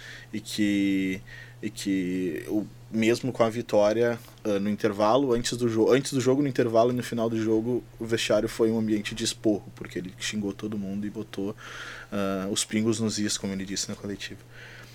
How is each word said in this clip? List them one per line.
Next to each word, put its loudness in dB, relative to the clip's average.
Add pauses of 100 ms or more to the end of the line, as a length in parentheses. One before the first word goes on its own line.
(320)
e -6
que, 0 (440)
e -6
que -2
o, -2 (240)
mesmo 2
com 2
a 6
vitória, 2 (240)
ah, 0
no 0
intervalo, 2
antes 0
do 0
jo-, 4
antes 4
do 0
jogo, 4
no 2
intervalo 4
e -2
no -2
final -2
do 0
jogo, 0 (160)
o -6
vestiário 2
foi 2
um 2
ambiente 0
de -4
esporro, 0 (100)
porque -10
ele -8
xingou -4
todo -6
mundo -4
e -4
botou, -6 (560)
ah, -2
os -2
pingos 0
nos -2
is, -2
como -6
ele -6
disse -6
na -8
coletiva. -10 (560)